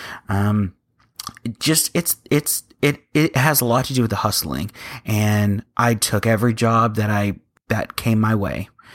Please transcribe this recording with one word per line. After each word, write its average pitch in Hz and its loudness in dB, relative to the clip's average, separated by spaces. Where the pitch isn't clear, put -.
Um, 101 0
it 117 -8
just, - 0
it's, - -2
it's, - 0
it, 143 0
it 151 2
has 143 2
a 127 0
lot 123 2
to 135 -6
do 127 2
with 113 2
the 98 -2
hustling. 82 -4
And 104 2
I 117 4
took 104 -2
every 113 2
job 113 2
that 107 0
I, 101 0
that - -4
came 113 0
my 110 2
way. 101 -4